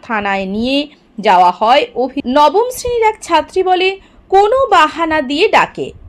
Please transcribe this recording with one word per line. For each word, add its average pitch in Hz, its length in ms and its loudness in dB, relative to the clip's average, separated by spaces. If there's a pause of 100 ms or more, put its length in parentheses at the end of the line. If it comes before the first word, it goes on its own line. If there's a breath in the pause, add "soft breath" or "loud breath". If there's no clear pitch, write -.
থানায় 202 440 -4
নিয়ে 247 420 -4 (320 soft breath)
যাওয়া 180 320 4
হয় 247 440 2
অভি-, 254 320 -6
নবম 294 440 2
শ্রেণীর 480 320 -4
এক 427 180 0
ছাত্রী 330 420 -2
বলে, 370 360 -2 (300 soft breath)
"কোনো 427 420 2
বাহানা 311 500 0
দিয়ে 285 260 0
ডাকে, 165 440 -2 (180)